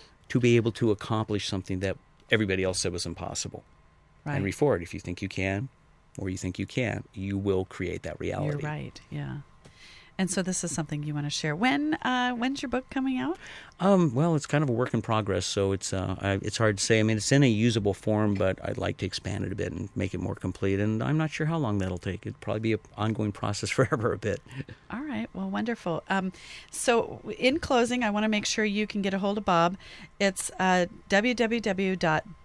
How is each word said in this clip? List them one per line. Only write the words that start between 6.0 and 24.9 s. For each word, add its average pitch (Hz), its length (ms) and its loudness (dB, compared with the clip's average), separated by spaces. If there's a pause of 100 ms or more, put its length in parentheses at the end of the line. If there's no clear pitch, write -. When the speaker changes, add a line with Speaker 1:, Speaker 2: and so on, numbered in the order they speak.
Speaker 1:
or 98 120 -6
you 92 80 -4
think 90 220 -6
you 101 60 -4
can't, 104 480 -4
you 98 240 -6
will 98 280 0
create 87 380 -6
that 78 160 -8
reality. 98 420 -4
Speaker 2:
You're 151 80 -4
right, 147 300 -10 (100)
yeah. 139 280 -8 (800)
And 185 140 0
so 185 140 -2
this 180 200 -2
is 170 80 -4
something 151 300 -4
you 147 140 -4
wanna 147 160 -4
share. 151 240 -2
When, 285 400 0
uh, 247 380 0
when's 254 280 -2
your 269 80 -6
book 254 220 -2
coming 262 260 0
out? 269 220 -2 (400)
Speaker 1:
Um, 180 340 6
well, 160 220 4
it's 143 100 0
kind 147 180 2
of 143 60 2
a - 20 2
work 120 220 0
in 113 80 2
progress, 98 420 0
so 98 280 0
it's, - 200 -4
uh, 95 300 -2
I, 98 120 2 (100)
it's - 140 -4
hard 107 200 4
to - 60 -2
say. 113 160 6
I 107 40 6
mean, 110 140 4
it's - 140 -2
in 139 100 8
a 143 80 8
usable 107 460 4
form, 107 400 2
but 95 280 0
I'd 101 140 -4
like 95 200 -2
to 98 100 -2
expand 98 360 -4
it 98 80 -4
a 98 40 -6
bit 95 180 -4
and 98 220 -6
make 98 180 -2
it 90 60 -4
more 95 160 -4
complete. 98 440 -2
And 107 220 0
I'm 131 160 0
not 156 140 0
sure 156 160 -2
how 165 100 0
long 110 220 0
that'll 92 180 -2
take. 92 300 -6
It'd 104 140 -8
probably 107 180 -4
be 110 140 0
an 107 60 0 (160)
ongoing 107 360 0
process 104 380 -4
<laughs> - 20 -4
forever 120 420 2
a 101 60 -4
bit. 101 200 -4 (520)